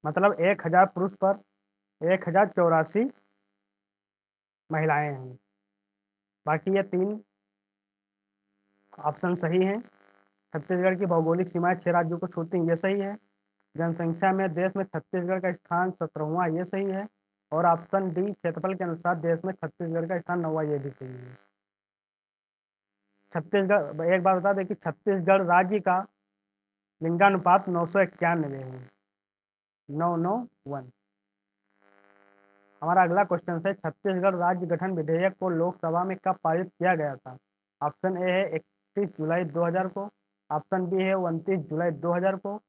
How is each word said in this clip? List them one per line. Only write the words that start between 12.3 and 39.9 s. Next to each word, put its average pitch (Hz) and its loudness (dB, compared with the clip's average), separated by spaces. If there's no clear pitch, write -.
हैं, 170 2
ये 170 2
सही 196 -2
है। 196 -6
जनसंख्या 170 0
में 190 0
देश 185 -2
में 196 -2
छत्तीसगढ़ 180 -4
का 180 -2
स्थान 175 -2
सत्रहवाँ, 165 -4
ये 165 -2
सही 190 -4
है। 196 -4
और 165 2
option 175 2
D, 190 -2
क्षेत्रफल 175 -4
के 180 -6
अनुसार 175 -2
देश 165 -2
में 190 -4
छत्तीसगढ़ 165 -6
का 175 -2
स्थान 175 -4
नौवां, 160 -2
ये 147 -2
भी 139 -8
सही 131 -16
है। 123 -16
छत्तीसगढ़, 175 0
एक 180 2
बात 190 4
बता 196 2
दें 190 -2
कि 196 -6
छत्तीसगढ़ 190 0
राज्य 180 4
का 185 0
लिंगानुपात 185 4
नौ 175 0
सौ 180 2
इक्यानवे 170 0
है, 127 -14
नौ 165 0
नौ 175 0
वन। 135 -10
हमारा 180 4
अगला 180 4
question 170 -2
है, 196 -2
छत्तीसगढ़ 185 -2
राज्य 175 0
गठन 170 -2
विधेयक 170 -2
को 185 -4
लोकसभा 170 -2
में 185 -4
कब 185 -2
पारित 170 0
किया 180 0
गया 147 -4
था? 127 -18
Option 180 -2
A 180 0
है 180 0
इकतीस - -6
जुलाई 165 0
दो 165 -2
हज़ार 185 0
को, 196 -8